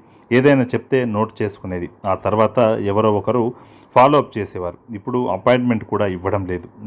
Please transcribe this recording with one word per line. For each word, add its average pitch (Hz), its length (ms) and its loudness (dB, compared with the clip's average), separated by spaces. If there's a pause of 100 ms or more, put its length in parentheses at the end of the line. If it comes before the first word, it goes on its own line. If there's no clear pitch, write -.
(320)
ఏదైనా 135 300 4
చెప్తే 123 420 -2
నోట్ 107 380 -4
చేసుకునేది. 92 480 -8 (160)
ఆ 95 80 0
తర్వాత 107 440 0
ఎవరో 110 560 2
ఒకరు 113 400 -2 (400)
ఫాలో 143 240 6
అప్ - 200 -4
చేసేవారు. 92 560 -10
ఇప్పుడు 123 320 -4
అపాయింట్‌మెంట్ 120 580 0
కూడా 104 220 -2
ఇవ్వడం 95 400 -4
లేదు. 90 220 -8 (180)